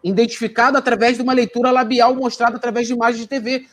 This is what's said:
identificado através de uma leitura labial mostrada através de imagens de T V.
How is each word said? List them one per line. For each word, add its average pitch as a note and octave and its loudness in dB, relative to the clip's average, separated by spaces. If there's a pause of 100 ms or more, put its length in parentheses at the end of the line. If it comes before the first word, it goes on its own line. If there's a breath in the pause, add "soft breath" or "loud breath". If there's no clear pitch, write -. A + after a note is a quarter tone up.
identificado A#3 0
através A#3+ 2
de A#3+ -6
uma B3+ 0
leitura B3 0
labial B3+ 2
mostrada A#3+ -2
através A#3+ -4
de A#3+ -6
imagens A#3 -2
de A3+ -12
T C4+ -6
V. B3+ -6